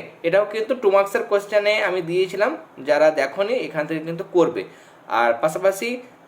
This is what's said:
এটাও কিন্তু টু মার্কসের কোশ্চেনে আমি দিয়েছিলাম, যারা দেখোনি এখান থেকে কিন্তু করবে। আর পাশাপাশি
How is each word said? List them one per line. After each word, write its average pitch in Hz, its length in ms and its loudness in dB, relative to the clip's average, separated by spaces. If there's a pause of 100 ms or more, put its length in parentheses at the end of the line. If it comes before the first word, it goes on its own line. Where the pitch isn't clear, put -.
(240)
এটাও 190 220 2
কিন্তু 220 300 -4
টু 202 160 2
মার্কসের 196 320 2
কোশ্চেনে 208 600 0
আমি 185 180 -2
দিয়েছিলাম, 185 560 -2 (280)
যারা 151 260 4
দেখোনি 185 420 -2
এখান 160 340 -4
থেকে 160 180 -4
কিন্তু 170 260 -6
করবে। 160 320 2 (440)
আর 117 340 2
পাশাপাশি 190 600 -2 (260)